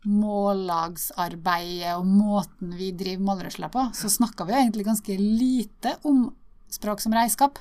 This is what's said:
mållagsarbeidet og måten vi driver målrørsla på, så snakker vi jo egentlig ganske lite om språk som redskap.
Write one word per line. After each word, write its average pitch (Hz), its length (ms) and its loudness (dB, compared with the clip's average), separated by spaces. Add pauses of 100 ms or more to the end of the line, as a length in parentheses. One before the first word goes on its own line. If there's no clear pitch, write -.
(560)
mållagsarbeidet 175 1400 -2
og 180 100 0
måten 196 680 2
vi 190 160 -4
driver 185 320 -4
målrørsla 180 480 -4
på, 254 220 0
så 214 160 -4
snakker 214 360 0
vi 185 60 -2
jo 262 80 4
egentlig 220 260 2
ganske 208 320 -2
lite 233 760 0 (100)
om 269 220 4 (440)
språk 208 300 -4
som 220 120 0
redskap. 240 480 2